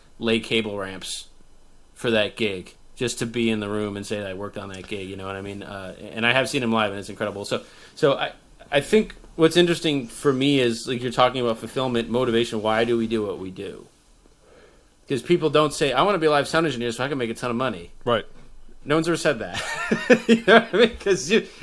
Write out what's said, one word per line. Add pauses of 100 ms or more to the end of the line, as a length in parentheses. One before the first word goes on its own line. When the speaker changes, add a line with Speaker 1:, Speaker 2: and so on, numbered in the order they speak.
(180)
Speaker 1:
lay
cable
ramps (680)
for
that
gig, (200)
just
to
be
in
the
room
and
say
that
I
worked
on
that
gig,
you
know
what
I
mean?
Uh, (180)
and
I
have
seen
him
live,
and
it's
incredible.
So, (320)
so
I, (380)
I
think (200)
what's
interesting
for
me
is,
like,
you're
talking
about
fulfillment,
motivation.
Why
do
we
do
what
we
do? (1200)
'Cause
people
don't
say,
"I
wanna
be
a
live
sound
engineer
so
I
can
make
a
ton
of
money." (120)
Speaker 2:
Right. (600)
Speaker 1:
No
one's
ever
said
that.
<laughs>
You
know
what
I
mean?
'Cause
you, (160)